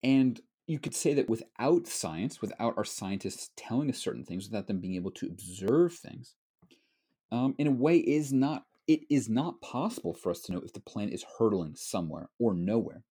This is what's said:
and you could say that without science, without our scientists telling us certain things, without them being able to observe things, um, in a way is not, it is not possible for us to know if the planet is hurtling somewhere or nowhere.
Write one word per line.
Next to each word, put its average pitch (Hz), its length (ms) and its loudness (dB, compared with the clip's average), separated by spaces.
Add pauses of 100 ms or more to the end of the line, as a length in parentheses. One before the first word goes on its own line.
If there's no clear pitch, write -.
and 131 360 4 (260)
you 156 120 -2
could - 140 -6
say - 200 2
that 139 160 2
without 143 580 2
science, 90 540 -4
without 113 340 -2
our 107 80 -2
scientists - 720 -6
telling 135 340 -2
us 127 80 -4
certain - 280 -6
things, 98 240 -8
without 107 180 -6
them 95 140 -2
being 92 140 -4
able 90 160 -4
to - 160 -8
observe 104 680 0
things, - 420 -18 (960)
um, 127 260 0
in 147 100 2
a 147 40 4
way 139 260 4
is 143 360 2
not, 139 320 2 (200)
it 156 240 4
is 127 200 4
not 135 320 0
possible 143 520 -4
for - 160 -4
us - 120 -4
to - 100 -8
know 87 80 -2
if - 140 -14
the - 80 -12
planet - 320 -6
is - 120 -8 (140)
hurtling 92 360 2
somewhere 80 640 -6
or 117 160 2
nowhere. 107 580 0